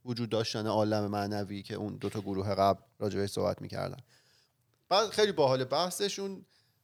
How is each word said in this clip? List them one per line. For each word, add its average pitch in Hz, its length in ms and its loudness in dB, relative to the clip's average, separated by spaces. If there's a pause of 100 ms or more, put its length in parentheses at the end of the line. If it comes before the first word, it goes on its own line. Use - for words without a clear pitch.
وجود 120 240 -2
داشتن 110 380 0
عالم 107 400 2
معنوی 101 560 -4
که 107 120 -10
اون 98 220 -6
دو 101 120 -6
تا 104 120 -4
گروه 98 340 -2
قبل 98 260 6 (180)
راجع 98 200 -2
بهش 98 120 -2
صحبت 95 320 -2
می‌کردن. 95 340 -8 (920)
بعد 202 220 2
خیلی 214 220 2
باحال 131 320 4
بحثشون، 190 800 -4 (400)